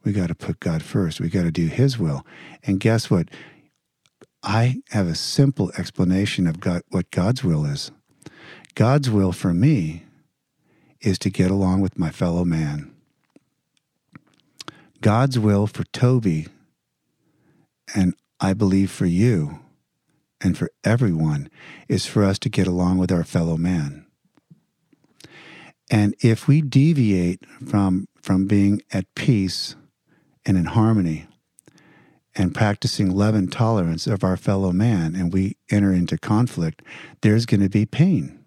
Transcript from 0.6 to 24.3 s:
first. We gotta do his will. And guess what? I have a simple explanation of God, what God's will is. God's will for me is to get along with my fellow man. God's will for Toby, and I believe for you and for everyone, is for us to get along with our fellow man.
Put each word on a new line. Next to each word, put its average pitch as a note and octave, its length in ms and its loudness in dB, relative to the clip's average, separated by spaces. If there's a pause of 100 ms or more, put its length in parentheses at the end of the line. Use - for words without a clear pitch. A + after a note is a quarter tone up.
first. F2+ 380 -4
We E2 80 -4
gotta E2+ 240 -2
do E2 140 -2
his B2 320 0
will. D2+ 260 -4 (400)
And F#2+ 160 -2
guess A2+ 280 0
what? F2 200 0 (1120)
I A#2 480 0
have G2 160 0
a E2 80 -2
simple C#3 640 0
explanation F#2+ 680 0
of D#2+ 120 -4
God, F2 300 -4
what F2+ 220 -4
God's G#2 340 -2
will D#2 200 0
is. C#2+ 280 -8 (840)
God's C3 360 2
will G2 200 2
for F2+ 220 -2
me F2+ 520 0 (960)
is F#2+ 200 0
to F#2+ 100 -2
get F#2 220 0
along F#2+ 300 2
with F#2 160 -4
my D#2+ 120 -2
fellow F2 340 -2
man. D2+ 440 -4 (2000)
God's B2 380 2
will G#2 280 2
for - 180 -6
Toby, A2 640 0 (1500)
and F#2 200 0 (260)
I F#2+ 140 0
believe G2 360 2
for - 160 -4
you F2 540 0 (800)
and F#2 180 0
for F2 120 -4 (120)
everyone, D#2+ 680 0 (400)
is - 180 -2
for G#2 180 0
us G2 160 0
to - 80 -4
get F#2+ 180 0
along F2+ 320 2
with F2+ 140 0
our E2+ 120 0
fellow E2 320 -2
man. E2 500 -4 (1800)